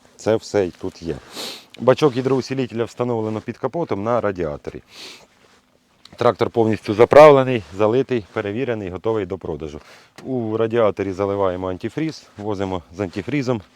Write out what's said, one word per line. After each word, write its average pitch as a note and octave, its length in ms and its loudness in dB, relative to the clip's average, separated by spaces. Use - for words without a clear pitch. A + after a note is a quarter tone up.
Це A2 200 0
все G2+ 300 -2
і E2+ 40 -8
тут - 320 -12
є. D#2+ 140 -8
Бачок B2+ 340 2
гідроусилителя B2+ 720 -4
встановлено A2 560 -4
під - 180 -10
капотом A2+ 440 -6
на A#2 180 0
радіаторі. F2 640 -6
Трактор A#2 340 0
повністю A2 440 0
заправлений, B2+ 680 8
залитий, A2+ 560 0
перевірений, G#2+ 580 -6
готовий G2+ 360 -4
до F#2 120 -8
продажу. D#2 420 -10
У A#2 320 -4
радіаторі A2 560 0
заливаємо F#2 580 -2
антифріз, A2+ 520 -8
возимо F#2+ 440 -6
з F#2 40 -6
антифрізом. A2+ 600 -4